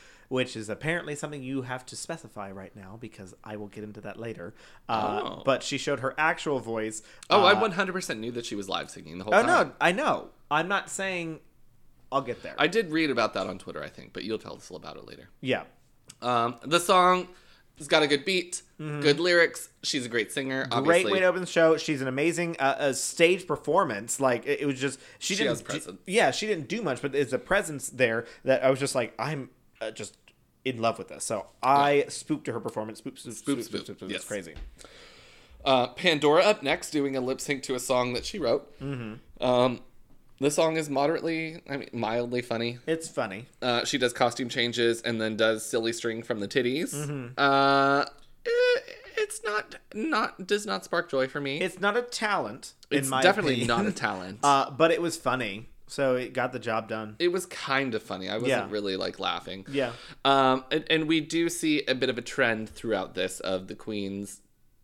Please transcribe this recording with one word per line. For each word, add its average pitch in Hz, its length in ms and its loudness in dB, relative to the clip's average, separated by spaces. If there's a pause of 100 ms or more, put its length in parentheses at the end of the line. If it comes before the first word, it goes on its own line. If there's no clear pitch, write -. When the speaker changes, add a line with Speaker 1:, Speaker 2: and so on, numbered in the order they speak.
(280)
Speaker 1:
which 127 280 -2
is 107 120 -10
apparently 151 460 -4
something 147 280 -10
you 131 200 -6
have 127 240 -8
to - 80 -16
specify 110 560 -12
right 95 240 -14
now 98 260 -18
because 101 320 -16 (120)
I 107 120 -10
will 104 120 -10
get 104 160 -12
into 107 160 -14
that 98 180 -12
later. 107 360 -10 (340)
Uh, 107 360 0
Speaker 2:
Oh. - 200 -8
Speaker 1:
but 131 180 2
she 143 160 -4
showed 139 220 -2
her 131 180 -4
actual 156 400 0
voice. 110 420 -4 (300)
Speaker 2:
Oh, 196 140 8
I 185 80 10
Speaker 1:
Uh, 208 80 6
Speaker 2:
one 220 120 2
hundred 190 200 0
percent 175 260 -4
knew 117 140 -6
that 120 120 -6
she 113 120 -8
was 98 120 -6
live 87 220 -4
singing 82 280 -14
the 95 60 -8
whole 110 100 2
Speaker 1:
Oh, 208 80 8
Speaker 2:
time. 240 260 4
Speaker 1:
no, 120 120 -16
I 165 120 4
know. 196 380 -2 (200)
I'm 156 180 2
not 196 220 -2
saying 175 500 -6 (680)
I'll 135 120 0
get 120 200 -8
there. - 160 -12
Speaker 2:
I 151 80 4
did 180 240 0
read 156 200 0
about 117 240 0
that 95 120 -4
on 95 120 -8
Twitter, 76 260 -12
I 71 40 -10
think, - 240 -20
but - 120 -10
you'll 110 140 -4
tell - 180 -16
us - 140 -20
all - 80 -12
about - 180 -14
it - 100 -18
later. - 220 -20 (120)
Speaker 1:
Yeah. 113 240 -2 (580)
Speaker 2:
Um, 120 420 0
the 165 160 2
song 180 480 4 (500)
has 143 100 -14
got 156 140 6
a 151 60 4
good 139 160 2
beat, - 380 -2 (180)
Speaker 1:
Mm-hmm. 151 200 -6
Speaker 2:
good 147 200 6
lyrics. 170 500 4 (120)
She's 135 220 -2
a 120 40 -6
great 113 240 0
singer, 135 340 -2
Speaker 1:
Great 117 100 0
Speaker 2:
obviously. 170 360 4
Speaker 1:
way 190 80 4
to 185 60 4
open 180 140 4
the 180 60 -4
show. 165 320 6
She's 147 240 -2
an 135 60 -2
amazing, 160 520 0
uh, 135 180 2
uh, 143 140 2
stage 175 540 2
performance. 143 760 0
Like, 123 260 2
it, 143 140 -2
it 147 60 -2
was 139 120 0
just, 135 220 -2 (180)
she - 160 -4
Speaker 2:
She 196 100 -4
Speaker 1:
didn't 135 60 2
Speaker 2:
has 113 100 -2
Speaker 1:
do, - 40 -14
Speaker 2:
presence. - 420 -8
Speaker 1:
yeah, 180 240 4
she 127 160 -2
didn't 165 220 -4
do 220 140 -4
much, 135 200 -2
but 139 120 -4
it's 135 180 0
a 127 60 2
presence 160 500 -2
there 117 380 0 (180)
that 131 200 4
I 135 60 6
was 135 100 2
just 139 140 -2
like, 120 240 -2
I'm, 139 300 -6 (320)
uh, 110 120 -6
just - 240 -12 (480)
in 123 160 -4
love 110 180 2
with 95 100 -10
this. - 160 -12
So 104 220 -4 (160)
I 143 300 6
Speaker 2:
Yeah. 143 160 4
Speaker 1:
spooked - 380 -6
to 127 60 -4
her 113 80 -4
performance. 110 380 -8
Spook, - 200 -14
spook, 123 140 -12
Speaker 2:
Spook, - 120 -14
Speaker 1:
spook, 135 200 -2
spook, - 20 -12
Speaker 2:
spook. 95 200 -8
Speaker 1:
spook, 101 120 -14
spook. 95 120 -12
That's 92 140 -6
Speaker 2:
Yes. - 40 -14
Speaker 1:
crazy. 85 260 -8 (1120)
Speaker 2:
Uh, 127 240 4
Pandora 156 560 4
up 208 180 4
next, - 280 -2
doing 139 260 0
a 131 40 -2
lip 131 200 -2
sync 135 240 -4
to 135 100 -2
a 123 60 -2
song 123 320 2
that 120 120 -4
she - 140 -8
wrote. 139 420 0
Speaker 1:
Mm-hmm. 123 600 -10
Speaker 2:
Um, 123 380 2 (580)
the 135 120 2
song 160 260 2
is 156 140 -2
moderately, 160 800 0
I 139 100 -6
mean, 120 160 -10
mildly 120 480 0
funny. 120 440 -2
Speaker 1:
It's 160 220 -2
funny. 110 380 -6 (160)
Speaker 2:
Uh, 120 240 2
she - 100 -2
does 123 160 2
costume 123 380 0
changes 117 500 2
and 117 200 -2
then 110 160 -2
does 110 280 2
Silly 117 300 0
String 117 280 -4
from 113 180 -4
the 98 60 -4
Titties. 131 480 0
Speaker 1:
Mm-hmm. 143 340 -6 (100)
Speaker 2:
Uh, 139 640 4 (400)
it, 480 400 2 (320)
it's 427 260 -4
not, 208 340 -4 (160)
not, 214 540 -2
does 208 200 0
not 190 180 -4
spark 170 260 -2
joy 131 160 2
for 135 140 -6
me. 139 200 -4
Speaker 1:
It's 180 200 -4
not 202 160 2
a 240 60 0
talent, 185 720 -4 (180)
in 139 60 4
Speaker 2:
It's 135 100 -2
Speaker 1:
my 131 140 2
Speaker 2:
definitely 180 320 4
Speaker 1:
opinion. 117 140 0
Speaker 2:
not 120 180 4
a 208 60 0
talent. 98 480 -4
Speaker 1:
<laughs> - 40 0
Uh, 143 260 6
but 160 220 4
it 165 100 0
was 170 140 -4
funny, 117 520 -4 (200)
so 135 260 2
it 123 180 -2
got 127 200 -2
the 127 80 -6
job 110 280 -2
done. 110 300 -8
Speaker 2:
It 175 140 4
was 180 140 -2
kind 135 480 -2
of 107 100 -2
funny. 92 240 -6
I 98 60 -2
wasn't 120 160 0
Speaker 1:
Yeah. 110 200 2
Speaker 2:
really, 101 260 -2
like, 95 220 -4
laughing. 92 500 -4
Speaker 1:
Yeah. 135 240 -2 (320)
Speaker 2:
Um, 135 460 6
and, 156 180 0
and 160 200 2
we 160 140 4
do 165 260 0
see 156 380 0
a 131 100 2
bit 127 120 0
of 120 100 -2
a - 40 -6
trend 113 480 0
throughout 101 460 -2
this 92 240 -2
of 95 260 -4
the 107 80 -10
queens 101 680 -8 (420)